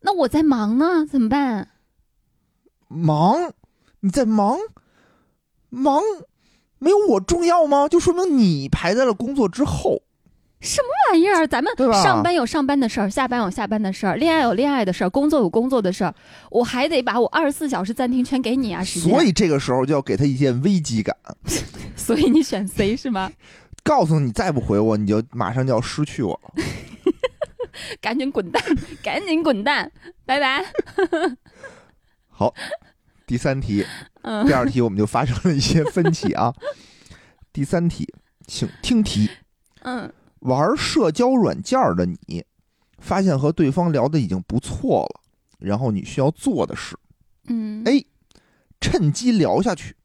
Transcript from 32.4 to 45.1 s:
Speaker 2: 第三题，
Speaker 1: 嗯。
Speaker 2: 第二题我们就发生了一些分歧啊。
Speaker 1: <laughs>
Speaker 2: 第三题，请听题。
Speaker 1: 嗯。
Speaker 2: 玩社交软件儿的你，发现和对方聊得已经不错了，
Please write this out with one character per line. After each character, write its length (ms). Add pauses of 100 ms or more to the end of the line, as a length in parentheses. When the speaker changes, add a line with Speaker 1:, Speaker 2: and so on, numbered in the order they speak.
Speaker 2:
第 100
三 240
题， 240 (380)
Speaker 1:
嗯。 240
Speaker 2:
第 60
二 140
题 140
我 80
们 100
就 80
发 180
生 200
了 100
一 60
些 240
分 280
歧 200
啊。 220 (500)
Speaker 1:
<laughs> 480
Speaker 2:
第 120
三 240
题， 240 (340)
请 220 (140)
听 200
题。 280 (520)
Speaker 1:
嗯。 300 (280)
Speaker 2:
玩 340
社 380
交 240
软 260
件 160
儿 160
的 120
你， 360 (560)
发 240
现 160
和 140
对 180
方 220
聊 160
得 100
已 80
经 220
不 100
错 440
了， 180 (380)